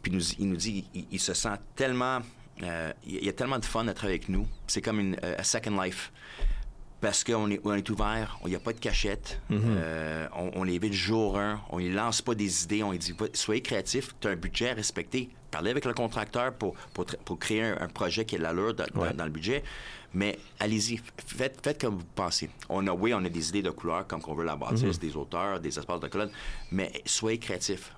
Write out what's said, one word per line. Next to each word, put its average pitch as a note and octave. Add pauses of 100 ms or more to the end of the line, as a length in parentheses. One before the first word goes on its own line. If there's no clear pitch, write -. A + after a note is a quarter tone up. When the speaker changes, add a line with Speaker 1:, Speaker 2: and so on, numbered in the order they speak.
Speaker 1:
Puis F#2
nous, F#2 (180)
il G2
nous F#2+
dit, G2
il, F2
il F#2
se F#2
sent A2+ (260)
tellement, B2+ (440)
euh, E2 (140)
il, -
il -
y G2
a F#2+
tellement C3
de -
fun A#2
à F#2+
travailler F#2
avec -
nous. F#2 (200)
C'est -
comme G#2+
une, F#2+
euh, F2
a F#2
second A2
life. - (920)
Parce G#2
qu'on G#2+
est, G2+
on G#2
est G2+
ouvert, G#2+
il F2+
n'y F2+
a E2+
pas A#2
de A2+
cachette, - (100)
Speaker 2:
Mhm. G#2+ (160)
Speaker 1:
euh, D#2+
on, F2+
on F#2
les F2+
invite G2+
jour G2
un, G#2
on F2
ne F2+
lance A2
pas B2
des G2
idées, G#2
on G2+
les F2+
dit, « E2+
Va, G#2+
soyez A2+
créatifs, -
t'as G#2
un F#2
budget F#2
à -
respecter. » A2 (220)
Parlez E2+
avec C3+
le A#2+
contracteur A#2+
pour, F#2+ (200)
pour, F#2
tr-, -
pour F2
créer G#2+
un, A2
un F2
projet G2
qui -
a -
de E2
l'allure F#2
dans, D#2
dans, G2
Speaker 2:
Ouais. F2
Speaker 1:
dans D#2+
le D#2
budget, F#2+ (500)
mais G2+ (200)
allez-y, A2
f-, A2+ (260)
faites, -
faites D3
comme G#2+
vous E2+ (100)
pensez. F2+ (200)
On G2
a, F2+
oui, G#2
on F#2+
a F2+
des E2
idées G2
de F2+
couleurs, E2+
comme D#2+
qu'on D#2
veut E2
la D2+
bâtisse, A2+
Speaker 2:
Mhm. F2+ (120)
Speaker 1:
des D2
hauteurs, F2
des D2+
espaces E2+
de D2
colonne, G2+ (400)
mais F#2 (140)
soyez A2
créatifs. F#2+